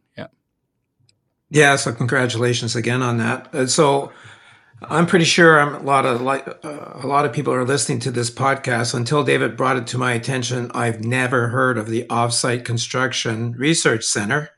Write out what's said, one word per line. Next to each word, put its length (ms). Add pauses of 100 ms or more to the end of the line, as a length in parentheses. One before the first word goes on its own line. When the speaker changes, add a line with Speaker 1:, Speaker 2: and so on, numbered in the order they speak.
(160)
Speaker 1:
Yeah. 120 (1200)
Speaker 2:
Yeah. 280
So 160
congratulations 800
again 260
on 160
that. 380
Uh, 100
so 460 (720)
I'm 240
pretty 180
sure 340
I'm 160
a 80
lot 220
of, 160
like, 260 (160)
uh, 280 (120)
a 40
lot 180
of 80
people 200
are 120
listening 360
to 100
this 180
podcast. 640
Until 300
David 340
brought 200
it 100
to 100
my 160
attention, 600
I've 280
never 440
heard 300
of 120
the 140
Offsite 640
Construction 880
Research 500
Center. 540